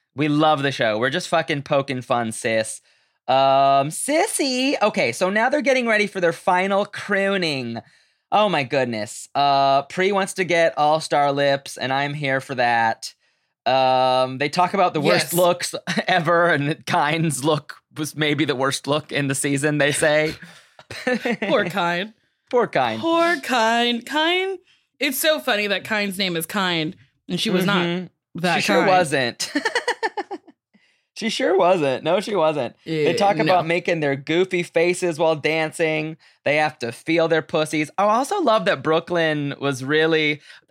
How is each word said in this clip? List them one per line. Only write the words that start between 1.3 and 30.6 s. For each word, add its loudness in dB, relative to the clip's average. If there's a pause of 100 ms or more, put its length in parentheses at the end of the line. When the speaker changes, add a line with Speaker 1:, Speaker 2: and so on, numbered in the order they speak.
Speaker 1:
poking -2
fun, -2
sis. -2 (460)
Um, 4
sissy. -2
Okay, 0
so -2
now 2
they're 0
getting 0
ready 2
for -8
their 2
final 0
crooning. -2 (520)
Oh 4
my 0
goodness. -4
Uh, 4
Pri -2
wants -2
to 0
get 2
all-star 2
lips, 0
and -4
I'm -2
here -2
for -10
that. 0 (540)
Um, 2
they -2
talk 0
about 2
the -2
worst 2
Speaker 2:
Yes. -10
Speaker 1:
looks 2 (160)
<laughs> -2
ever, 2
and 0
that -6
Kind's 0
look 0 (220)
was -8
maybe 0
the 0
worst -2
look -2
in -2
the -2
season, 0
they 2
say. 0 (520)
<laughs> -12 (440)
Speaker 2:
Poor 2
Kind. -4 (340)
Speaker 1:
Poor 0
Kind. -2
Speaker 2:
Poor 0
Kind. 0
Kind. -2 (420)
It's -4
so 0
funny -2
that -2
Kind's -4
name -2
is -4
Kind, -2 (340)
and -4
she -2
was 2
Speaker 1:
Mm-hmm. 0
Speaker 2:
not -18 (260)
that 0
Speaker 1:
She -2
sure 2
Speaker 2:
kind. 2
Speaker 1:
wasn't. 0
<laughs> -4 (1500)